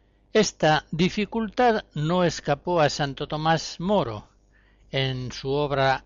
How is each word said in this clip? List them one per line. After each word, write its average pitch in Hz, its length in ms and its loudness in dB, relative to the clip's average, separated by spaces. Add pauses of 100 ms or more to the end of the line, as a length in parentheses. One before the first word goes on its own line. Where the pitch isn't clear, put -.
(340)
Esta 156 560 2
dificultad 214 1040 0
no 165 300 0
escapó 160 580 0
a 147 80 4
Santo 139 380 -6
Tomás 156 520 -2
Moro 165 480 -2 (640)
en 131 420 -4
su - 200 -8
obra 135 540 0